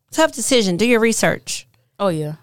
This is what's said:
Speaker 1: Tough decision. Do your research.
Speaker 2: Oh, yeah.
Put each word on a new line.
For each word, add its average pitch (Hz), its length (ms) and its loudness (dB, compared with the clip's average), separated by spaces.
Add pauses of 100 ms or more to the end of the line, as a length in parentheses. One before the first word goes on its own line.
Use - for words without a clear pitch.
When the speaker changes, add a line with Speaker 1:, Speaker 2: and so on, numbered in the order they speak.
(120)
Speaker 1:
Tough 311 200 2
decision. 220 460 0
Do 208 100 2
your 240 120 4
research. - 680 -2 (320)
Speaker 2:
Oh, 202 80 -2
yeah. 156 360 -4